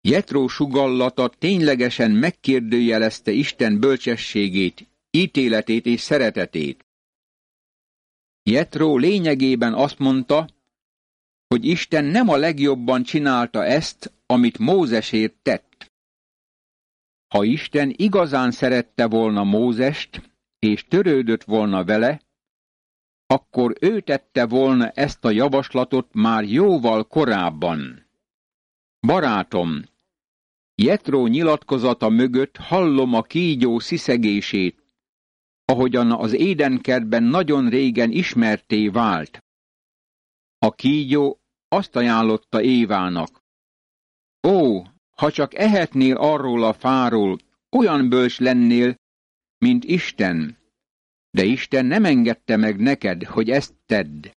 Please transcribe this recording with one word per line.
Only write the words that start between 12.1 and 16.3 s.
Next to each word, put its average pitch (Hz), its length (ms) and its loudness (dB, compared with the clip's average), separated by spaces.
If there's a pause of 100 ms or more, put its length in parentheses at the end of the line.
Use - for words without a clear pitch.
a 151 80 2
legjobban 139 680 0
csinálta 123 600 -2
ezt, - 480 -4 (140)
amit 120 320 2
Mózesért 117 840 0
tett. - 280 -4 (1600)